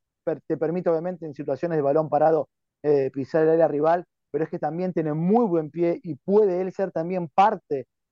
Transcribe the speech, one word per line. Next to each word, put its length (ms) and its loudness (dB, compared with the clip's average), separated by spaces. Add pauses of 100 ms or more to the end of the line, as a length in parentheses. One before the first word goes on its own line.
(260)
per-, 200 -4
te 120 -4
permite, 320 -2
obviamente, 360 -2
en 80 -12
situaciones 440 -4
de 40 0
balón 280 0
parado, 400 2 (340)
eh, 300 2
pisar 300 -2
el 80 4
área 180 4
rival, 340 0 (280)
pero 120 -4
es 60 -4
que 100 -8
también 320 -4
tiene 220 -2
muy 320 2
buen 260 -2
pie 320 -2
y 120 -10
puede 440 2
él 140 -6
ser 180 -4
también 380 -6
parte 580 0 (240)